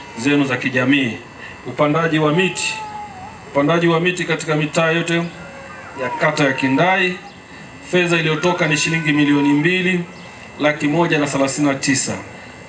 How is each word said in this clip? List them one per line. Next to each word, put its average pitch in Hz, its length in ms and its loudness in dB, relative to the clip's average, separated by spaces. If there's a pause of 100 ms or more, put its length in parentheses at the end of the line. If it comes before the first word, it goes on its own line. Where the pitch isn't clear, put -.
(200)
zenu 143 260 4
za 123 120 0
kijamii. 131 600 2 (500)
Upandaji 156 520 2
wa 151 140 2
miti. - 400 0 (800)
Upandaji 165 360 2
wa 165 120 4
miti 170 260 0
katika 160 300 -2
mitaa 160 360 2
yote 170 240 0 (880)
ya 123 80 -4 (100)
kata 151 240 2
ya 131 100 2
Kindai, 180 640 2 (720)
fedha 175 280 4
iliyotoka 156 480 2
ni 151 100 2
shilingi 165 360 0
milioni 143 400 4
mbili, 180 460 2 (600)
laki 151 280 0
moja 160 320 2
na 147 80 2
thelathini 139 400 2
na 135 80 2
tisa. 127 420 0 (520)